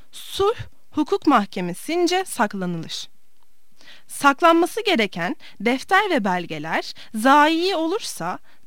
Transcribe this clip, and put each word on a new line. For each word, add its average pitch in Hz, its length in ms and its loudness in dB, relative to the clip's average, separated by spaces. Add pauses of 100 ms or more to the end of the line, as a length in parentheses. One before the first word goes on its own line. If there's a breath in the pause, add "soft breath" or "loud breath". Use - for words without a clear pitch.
(120)
sulh - 460 -2 (340)
hukuk 320 360 0
mahkemesince 302 1000 0
saklanılır. 180 840 -4 (960 soft breath)
Saklanması 330 760 4
gereken 220 520 0 (240 loud breath)
defter 311 500 2
ve 277 140 2
belgeler 170 720 -2 (220 loud breath)
zayi 302 600 6
olursa 320 640 -4 (280 soft breath)